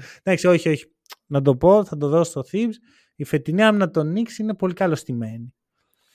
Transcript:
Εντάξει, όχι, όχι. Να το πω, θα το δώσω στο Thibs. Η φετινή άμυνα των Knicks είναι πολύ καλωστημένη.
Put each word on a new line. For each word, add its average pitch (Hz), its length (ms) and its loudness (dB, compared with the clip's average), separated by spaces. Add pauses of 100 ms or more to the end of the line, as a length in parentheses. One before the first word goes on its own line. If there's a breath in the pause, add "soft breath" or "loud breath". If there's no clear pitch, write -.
(240 loud breath)
Εντάξει, 185 240 0
όχι, 170 220 4
όχι. 151 180 -2 (380)
Να 139 160 -2
το 135 140 4
πω, 185 300 6
θα 165 120 -10
το 147 100 -2
δώσω 160 240 2
στο 135 200 -8
Thibs. 220 220 -2 (420)
Η - 80 -8
φετινή 156 400 -2
άμυνα 208 260 4
των 156 260 -2
Knicks 226 240 -4
είναι 214 160 -4
πολύ 185 180 -4
καλωστημένη. 120 800 -4 (600)